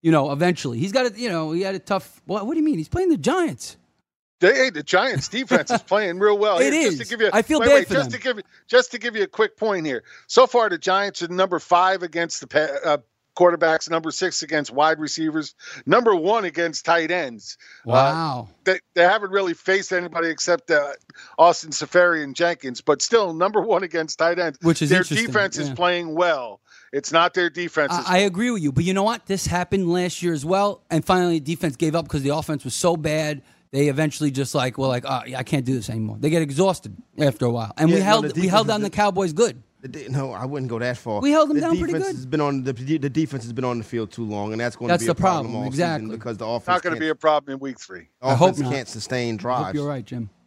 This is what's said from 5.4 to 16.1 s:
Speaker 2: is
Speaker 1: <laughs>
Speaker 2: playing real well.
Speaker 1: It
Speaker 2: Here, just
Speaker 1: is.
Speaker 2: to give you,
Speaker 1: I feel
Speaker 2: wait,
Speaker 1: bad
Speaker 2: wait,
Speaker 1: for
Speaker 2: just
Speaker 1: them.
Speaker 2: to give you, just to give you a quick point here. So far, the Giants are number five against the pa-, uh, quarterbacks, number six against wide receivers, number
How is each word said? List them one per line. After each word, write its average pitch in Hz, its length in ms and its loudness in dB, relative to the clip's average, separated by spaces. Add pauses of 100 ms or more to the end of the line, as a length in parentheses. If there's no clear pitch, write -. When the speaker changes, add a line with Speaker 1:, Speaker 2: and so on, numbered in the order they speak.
Speaker 2:
is 233 100 0
Speaker 1:
<laughs> - 60 -20
Speaker 2:
playing 185 320 0
real 208 180 4
well. 208 220 2
Speaker 1:
It 277 140 4
Speaker 2:
Here, 320 180 2
just 165 100 -4
Speaker 1:
is. 220 60 -10
Speaker 2:
to 233 100 -8
give 220 80 0
you, 196 80 2
Speaker 1:
I 220 80 4
feel 302 180 0
Speaker 2:
wait, 294 60 2
Speaker 1:
bad 285 80 8
Speaker 2:
wait, 277 140 6
Speaker 1:
for - 80 -2
Speaker 2:
just 269 160 0
Speaker 1:
them. 247 80 -8
Speaker 2:
to - 40 -14
give 247 140 -2
you, 196 60 -12 (240)
just 240 240 4
to 240 80 -10
give 220 160 -6
you 208 80 0
a 180 40 0
quick 220 300 -2
point 196 300 -2
here. 123 160 -4 (240)
So 254 180 6
far, 226 240 2
the 170 80 -2
Giants 190 460 -2
are 170 40 -6
number 180 300 0
five 180 460 2
against 170 380 -6
the 143 60 -14
pa-, 151 200 0 (180)
uh, 147 120 2 (380)
quarterbacks, 165 540 4
number 160 220 -2
six 175 320 -4
against 147 280 -4
wide 151 280 2
receivers, 156 560 -4 (320)
number 220 280 6